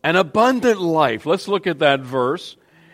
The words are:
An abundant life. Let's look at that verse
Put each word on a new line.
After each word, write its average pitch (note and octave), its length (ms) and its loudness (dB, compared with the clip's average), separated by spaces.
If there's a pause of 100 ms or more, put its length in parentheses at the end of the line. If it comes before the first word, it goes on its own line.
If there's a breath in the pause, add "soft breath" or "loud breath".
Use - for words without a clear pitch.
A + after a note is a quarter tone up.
An D#3+ 100 0
abundant A3 640 2
life. D#3 460 0
Let's F#3+ 220 -2
look G3 180 -2
at D#3+ 140 -4
that C#3 180 2
verse C3 580 -4 (380 soft breath)